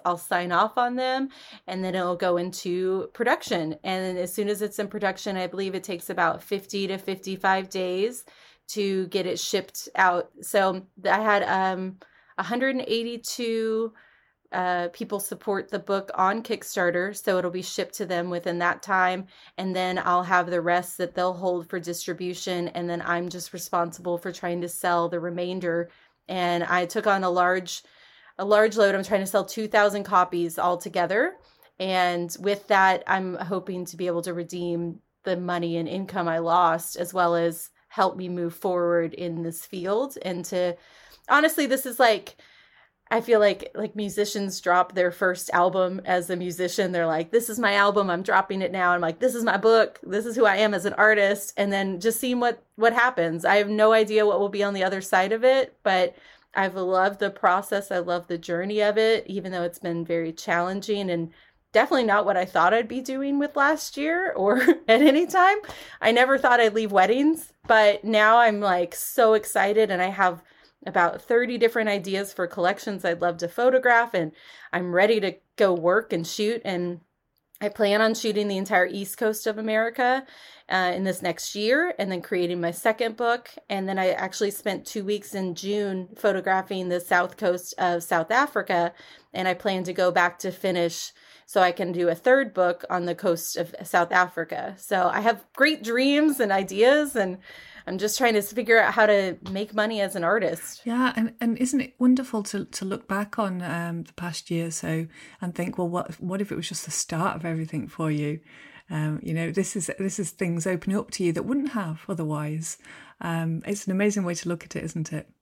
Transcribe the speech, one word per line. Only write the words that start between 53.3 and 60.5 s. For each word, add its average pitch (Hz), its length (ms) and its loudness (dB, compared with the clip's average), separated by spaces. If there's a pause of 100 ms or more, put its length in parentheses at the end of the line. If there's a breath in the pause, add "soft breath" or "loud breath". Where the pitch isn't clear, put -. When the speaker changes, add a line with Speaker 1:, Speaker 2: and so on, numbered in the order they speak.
Speaker 1:
I 196 100 4
have 208 140 4
no 214 240 6
idea 214 320 4
what 196 120 2
will 202 120 0
be 202 120 -2
on 202 120 0
the 190 100 0
other 190 160 0
side 190 320 2
of 226 100 0
it, 262 400 4
but 185 340 2 (380 soft breath)
I've 190 200 0
loved 190 440 0
the 196 120 -2
process. 196 600 0
I 190 100 -2
love 175 260 -2
the 175 100 -6
journey 185 460 -2
of 208 160 2
it, 220 280 2
even 190 260 -8
though 175 100 -4
it's 170 160 -6
been 170 260 -4
very 165 300 -2
challenging 190 720 -2